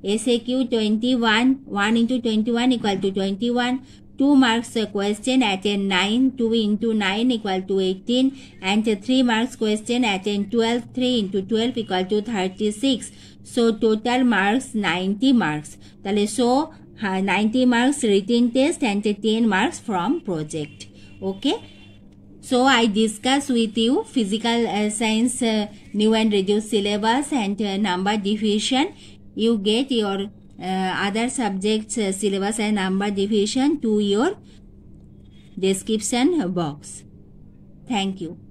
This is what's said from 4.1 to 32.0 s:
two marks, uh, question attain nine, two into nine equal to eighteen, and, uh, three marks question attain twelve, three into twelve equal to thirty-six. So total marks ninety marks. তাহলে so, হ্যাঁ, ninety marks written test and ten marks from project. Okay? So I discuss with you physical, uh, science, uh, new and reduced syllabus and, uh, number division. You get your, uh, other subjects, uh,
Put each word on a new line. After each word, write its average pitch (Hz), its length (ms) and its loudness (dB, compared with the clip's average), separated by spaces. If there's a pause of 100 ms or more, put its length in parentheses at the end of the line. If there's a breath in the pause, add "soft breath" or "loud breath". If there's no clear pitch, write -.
two 277 180 4
marks, 233 400 2
uh, 214 120 0
question 208 560 0
attain 202 440 0
nine, 208 480 2
two 226 180 0
into 220 420 0
nine 208 340 0
equal 208 320 -2
to 190 180 -2
eighteen, 240 560 0 (240 loud breath)
and, 208 300 0
uh, 214 60 2
three 254 260 0
marks 240 340 0
question 214 480 -2
attain 202 460 -2
twelve, 233 360 0 (100)
three 254 240 0
into 196 240 -2
twelve 226 340 -2
equal 190 260 -2
to 208 200 -2
thirty-six. 208 880 -2 (320 loud breath)
So 226 300 0
total 226 500 2
marks 214 500 2
ninety 202 600 0
marks. 151 440 0 (260 loud breath)
তাহলে 208 220 0 (120)
so, 240 100 2 (540 loud breath)
হ্যাঁ, 190 180 -2 (140)
ninety 220 300 2 (120)
marks 254 340 2
written 233 480 2
test 294 240 2 (100)
and 202 120 -2 (240)
ten 226 160 2 (120)
marks 220 220 0 (100)
from 214 340 -2
project. 156 680 -8 (420 loud breath)
Okay? 269 280 -2 (840 loud breath)
So 254 220 2
I 247 220 4
discuss 226 640 0
with 226 280 0
you 262 260 2
physical, 226 640 0
uh, 208 220 -2
science, 220 540 0
uh, 214 240 0 (260 loud breath)
new 214 220 4
and 220 180 2
reduced 208 380 0
syllabus 214 600 0
and, 208 300 -2
uh, 196 160 -2
number 196 400 0
division. 214 760 0 (420 loud breath)
You 226 240 2
get 220 320 0
your, 202 360 -2 (320)
uh, 185 340 -2 (140)
other 226 220 -2
subjects, 214 680 -2
uh, 202 140 -2